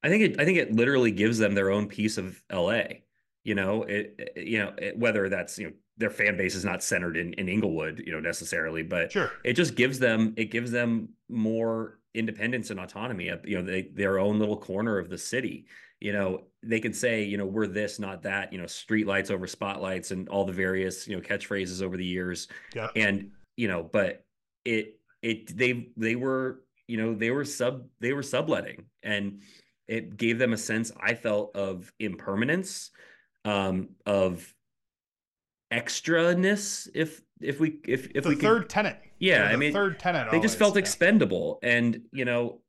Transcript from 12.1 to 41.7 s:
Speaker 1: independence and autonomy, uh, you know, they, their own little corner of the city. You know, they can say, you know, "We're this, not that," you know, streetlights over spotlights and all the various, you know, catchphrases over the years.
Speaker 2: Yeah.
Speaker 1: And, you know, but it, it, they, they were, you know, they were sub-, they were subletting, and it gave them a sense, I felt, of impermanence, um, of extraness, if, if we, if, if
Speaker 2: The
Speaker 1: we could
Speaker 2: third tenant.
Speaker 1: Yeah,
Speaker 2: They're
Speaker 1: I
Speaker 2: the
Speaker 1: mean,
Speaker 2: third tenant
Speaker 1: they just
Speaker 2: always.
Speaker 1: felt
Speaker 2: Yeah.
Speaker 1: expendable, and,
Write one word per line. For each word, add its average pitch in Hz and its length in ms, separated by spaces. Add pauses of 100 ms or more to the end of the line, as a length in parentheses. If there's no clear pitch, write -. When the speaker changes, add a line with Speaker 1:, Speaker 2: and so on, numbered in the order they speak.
Speaker 1:
independence 113 560
and 98 80
autonomy, 92 500
uh, 90 160
you 98 120
know, 90 60
they, 92 200 (100)
their 98 240
own 104 220
little 104 180
corner 104 400
of 87 120
the 92 80
city. - 500 (320)
You 101 140
know, 95 320 (180)
they 113 160
can 113 140
say, 113 300
you 101 140
know, 101 80
"We're 101 220
this, 101 320
not 95 240
that," 98 280
you 98 60
know, 87 80
streetlights 98 640
over 92 160
spotlights 95 640
and 92 200
all 98 160
the 95 80
various, 92 540
you 101 80
know, 90 60
catchphrases 95 600
over 92 140
the 92 80
years. 90 420 (260)
Speaker 2:
Yeah. 110 220
Speaker 1:
And, 101 360 (240)
you 117 120
know, 87 160
but - 420 (400)
it, 110 340 (220)
it, 113 340
they, 123 420
they 113 180
were, 131 480 (240)
you 117 100
know, 113 160
they 113 180
were 139 140
sub-, 127 420 (120)
they 120 140
were 143 100
subletting, 139 640 (180)
and 101 380 (460)
it 110 300
gave 117 220
them 120 140
a 107 40
sense, 113 420
I 107 140
felt, 107 420
of 95 440
impermanence, 110 920 (540)
um, 98 440 (160)
of 92 480 (1160)
extraness, 175 1200
if, 156 260 (200)
if 139 180
we, 156 260
if, 127 300
if 139 80
Speaker 2:
The 170 60
Speaker 1:
we 147 60
could - 60
Speaker 2:
third 214 280
tenant. 190 280 (220)
Speaker 1:
Yeah, 165 200
Speaker 2:
They're 101 80
Speaker 1:
I 104 40
Speaker 2:
the 117 60
Speaker 1:
mean, 147 160
Speaker 2:
third 196 260
tenant 151 320
Speaker 1:
they 165 80
just 214 140
Speaker 2:
always. - 60
Speaker 1:
felt 208 160
Speaker 2:
Yeah. 202 40
Speaker 1:
expendable, 147 840
and, 120 400 (100)